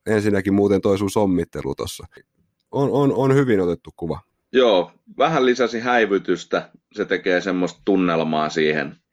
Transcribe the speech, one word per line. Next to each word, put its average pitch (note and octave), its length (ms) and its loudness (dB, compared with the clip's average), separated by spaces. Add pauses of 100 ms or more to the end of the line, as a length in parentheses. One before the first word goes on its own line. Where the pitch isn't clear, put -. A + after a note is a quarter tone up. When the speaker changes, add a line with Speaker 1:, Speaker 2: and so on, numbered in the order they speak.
Speaker 1:
Ensinnäkin G2+ 480 0
muuten G2+ 280 2
toi G2+ 160 2
sun G2+ 140 -2
sommittelu E2+ 640 -2
tossa. - 320 -10 (640)
On, C3+ 200 0
on, C3+ 240 2
on C3+ 200 2
hyvin B2+ 260 2
otettu E2+ 340 -4
kuva. D#2+ 240 -8 (340)
Speaker 2:
Joo, A2 380 4 (260)
vähän C#3+ 280 0
lisäsi A#2+ 340 0
häivytystä. G2 880 -2 (260)
Se G#2 100 -4
tekee F2+ 360 0
semmoista F2+ 440 -4
tunnelmaa D#2+ 640 0
siihen, D2+ 460 -2 (180)